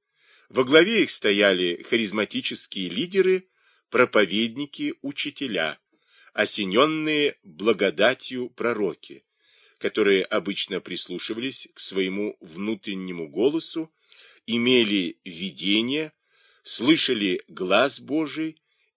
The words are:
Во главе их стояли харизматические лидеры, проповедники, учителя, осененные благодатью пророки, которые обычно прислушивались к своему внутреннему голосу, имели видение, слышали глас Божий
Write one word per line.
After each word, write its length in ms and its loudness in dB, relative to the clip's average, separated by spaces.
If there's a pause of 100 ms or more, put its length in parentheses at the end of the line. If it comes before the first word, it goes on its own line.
(480)
Во 140 2
главе 400 6
их 80 -2
стояли 720 2
харизматические 1080 -4
лидеры, 600 0 (420)
проповедники, 1120 0
учителя, 760 -6 (540)
осененные 1080 0
благодатью 1080 0
пророки, 760 -6 (540)
которые 440 2
обычно 580 -4
прислушивались 960 -8
к 60 -14
своему 600 -4
внутреннему 880 -8
голосу, 640 -2 (540)
имели 800 2
видение, 880 -4 (500)
слышали 840 0
глас 500 0
Божий 640 -6 (340)